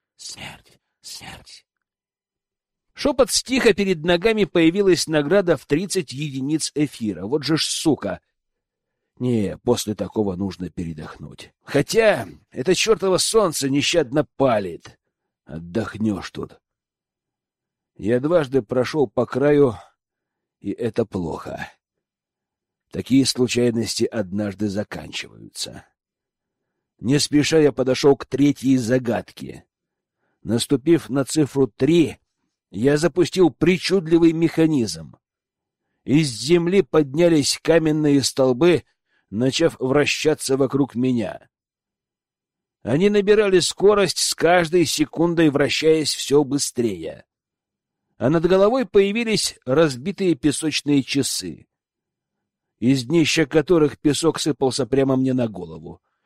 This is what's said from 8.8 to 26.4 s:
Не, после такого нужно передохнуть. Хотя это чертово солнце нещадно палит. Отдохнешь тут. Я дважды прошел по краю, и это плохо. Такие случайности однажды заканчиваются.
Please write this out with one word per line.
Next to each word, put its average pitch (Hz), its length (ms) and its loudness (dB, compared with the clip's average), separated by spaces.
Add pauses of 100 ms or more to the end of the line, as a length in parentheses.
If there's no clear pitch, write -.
Не, 110 400 -2
после 110 360 -2
такого 98 420 -4
нужно 90 340 -8
передохнуть. 78 840 -14 (120)
Хотя 156 640 0 (220)
это 175 240 -2
чертово 190 440 0
солнце 175 500 0
нещадно 143 560 0 (120)
палит. 104 640 -2 (460)
Отдохнешь 90 840 -6
тут. - 300 -14 (1400)
Я 117 240 -2
дважды 139 420 0
прошел 123 460 -2
по - 180 -4
краю, 143 480 2 (840)
и 98 100 -10
это 117 340 -4
плохо. - 640 -8 (1200)
Такие 123 360 2
случайности 117 800 -2
однажды 101 640 -4
заканчиваются. 78 1160 -12 (1120)